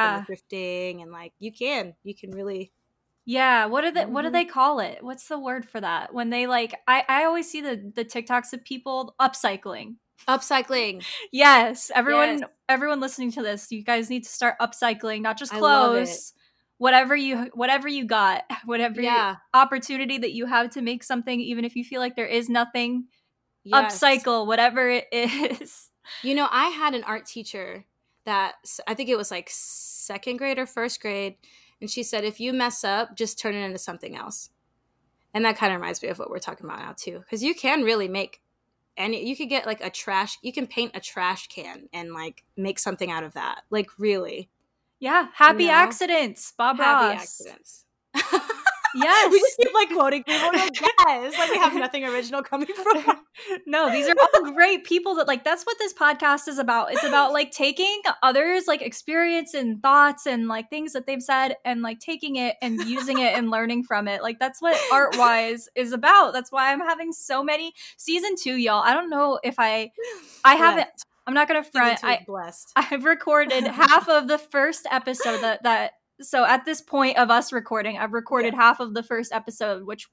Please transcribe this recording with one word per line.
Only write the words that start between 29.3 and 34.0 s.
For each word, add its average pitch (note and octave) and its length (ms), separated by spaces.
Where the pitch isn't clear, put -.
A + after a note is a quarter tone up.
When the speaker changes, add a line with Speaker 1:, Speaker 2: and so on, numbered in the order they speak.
Speaker 1:
like, F3 200
second - 880
grade C4+ 200
or B3+ 80
first A#3+ 340
grade, G3 360
and G#3+ 100
she A#3+ 140
said, G#3+ 200
"If G#3+ 140
you B3 140
mess B3 320
up, G#3 320
just A3 240
turn G#3+ 160
it G3+ 80
into F#3 140
something - 380